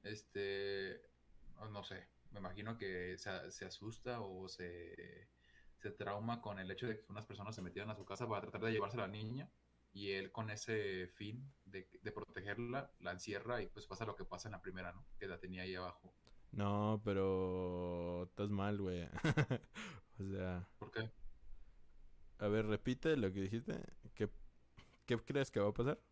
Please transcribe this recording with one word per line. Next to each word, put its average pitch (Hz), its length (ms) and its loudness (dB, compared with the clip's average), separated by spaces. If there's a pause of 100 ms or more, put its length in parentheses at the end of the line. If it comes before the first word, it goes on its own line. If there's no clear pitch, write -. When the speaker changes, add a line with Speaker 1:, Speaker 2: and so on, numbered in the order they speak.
Speaker 1:
este, 98 1000 -2 (540)
no, 107 140 -8
no 101 120 -6
sé, - 260 -8 (220)
me 101 100 -8
imagino 101 360 -2
que 90 420 0
se, 92 320 -2
se - 140 -6
asusta 117 560 -4
o 92 280 -6
se, - 800 -10 (480)
se 104 120 -6
trauma 104 500 0
con 98 180 -4
el 92 120 -4
hecho 120 160 -2
de 107 140 0
que - 80 -20
unas 104 180 -8
personas 104 280 -6
se 95 80 -6
metieron 98 280 -4
a 107 60 -2
su 98 80 -10
casa 98 240 -2
para 101 140 2
tratar - 200 -4
de 113 100 4
llevarse 104 260 2
a - 20 2
la 95 80 0
niña 110 420 -4 (420)
y 98 200 -2
él 98 180 0
con 110 200 -2
ese 104 580 0
fin 123 420 -6 (140)
de, 95 240 -10 (140)
de 104 100 -2
protegerla, 107 880 -2
la 90 120 -2
encierra 104 500 -2
y 98 40 -2
pues - 200 -10
pasa 101 180 -4
lo 104 100 -2
que 92 120 -6
pasa 92 220 -6
en 104 40 -4
la 92 100 -8
primera, 90 300 -4
¿no? 90 120 -12 (140)
Que 101 80 -4
la 87 140 -4
tenía 92 220 -6
ahí 92 120 -2
abajo. 90 400 -6 (380)
Speaker 2:
No, 104 520 6
pero 90 1200 4
estás 104 260 0
mal, 101 300 4
güey. 90 280 2 (160)
<laughs> 147 460 4 (500)
O 95 40 -2
sea 92 440 0 (100)
Speaker 1:
¿Por - 120 -10
qué? 113 200 -2 (1300)
Speaker 2:
A 104 60 2
ver, 107 200 6
repite 127 500 4
lo 98 160 6
que 98 80 0
dijiste. 110 400 2 (340)
¿Qué, 107 160 2 (760)
qué 120 120 4
crees 135 320 2
que - 80 2
va 104 120 8
a 104 40 -4
pasar? 127 260 4 (120)